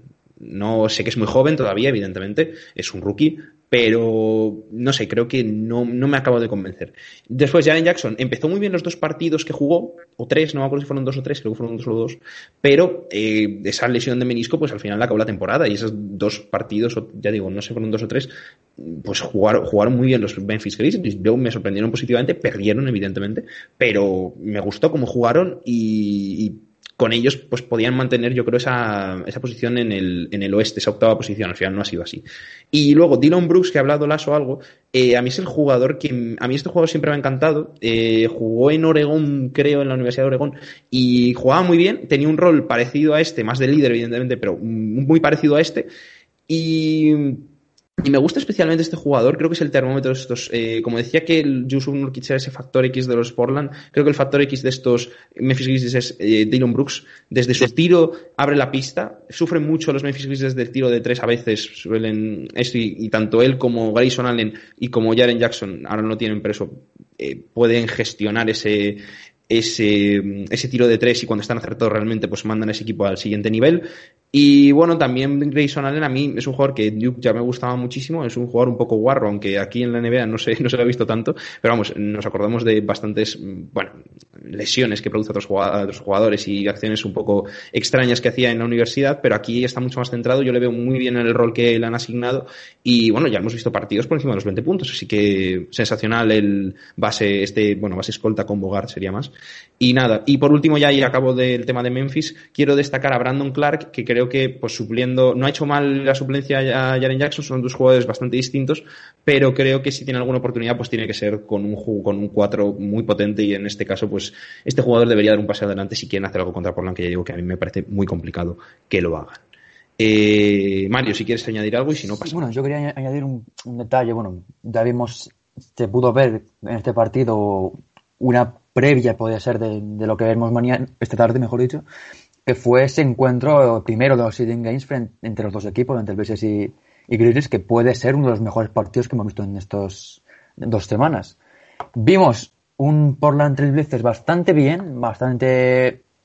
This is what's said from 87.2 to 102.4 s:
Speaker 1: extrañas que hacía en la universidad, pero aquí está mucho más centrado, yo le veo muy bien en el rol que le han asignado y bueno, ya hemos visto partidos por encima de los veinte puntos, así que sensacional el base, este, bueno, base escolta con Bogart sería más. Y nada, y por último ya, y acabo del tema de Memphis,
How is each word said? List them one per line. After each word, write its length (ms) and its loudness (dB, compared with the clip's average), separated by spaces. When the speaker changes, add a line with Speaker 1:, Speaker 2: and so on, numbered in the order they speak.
Speaker 1:
extrañas 480 0
que 80 0
hacía 240 0
en 80 -2
la 60 -2
universidad, 560 0
pero 120 2
aquí 300 -2
está 160 -4
mucho 200 -6
más 100 -4
centrado, 340 0
yo 80 0
le 80 2
veo 140 0
muy 260 -2
bien 160 -2
en 100 0
el 80 2
rol 200 2
que 260 2
le 60 -2
han 100 -4
asignado 520 -6
y 280 4
bueno, 180 2
ya 100 -2
hemos 140 -4
visto 180 -4
partidos 360 -2
por 100 0
encima 160 -2
de 20 -2
los 100 -4
veinte 160 -4
puntos, 300 -4
así 160 -10
que 640 0
sensacional 600 0
el 420 0
base, 460 0
este, 320 0
bueno, 200 -4
base 160 -6
escolta 340 -2
con 140 -4
Bogart 300 -4
sería 240 -6
más. 180 -8
Y 140 4
nada, 320 2
y 140 4
por 120 6
último 280 4
ya, 120 6
y 120 4
acabo 300 2
del 320 0
tema 180 -2
de 80 -2
Memphis, 440 -4